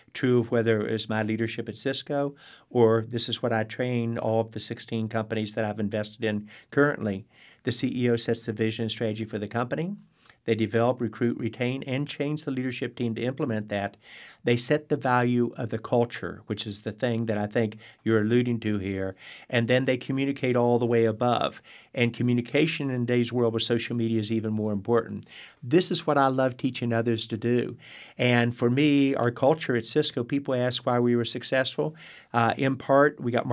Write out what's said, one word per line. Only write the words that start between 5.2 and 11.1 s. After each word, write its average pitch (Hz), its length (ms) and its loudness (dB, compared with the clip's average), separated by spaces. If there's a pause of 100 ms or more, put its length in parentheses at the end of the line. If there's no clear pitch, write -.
that 113 100 -2
I've 104 160 -4
invested 107 440 -4
in 104 260 -2 (200)
currently. 110 540 0 (380)
The 120 100 0
C 123 180 0 (140)
E 120 60 4
O 117 60 4
sets 117 280 -2
the 113 80 -4
vision 110 300 -2
and 110 80 -2
strategy 110 340 -4
for 110 140 -6
the 101 100 -6
company. 135 480 -4 (480)
They 117 100 0
develop, 113 460 2
recruit, 120 380 -2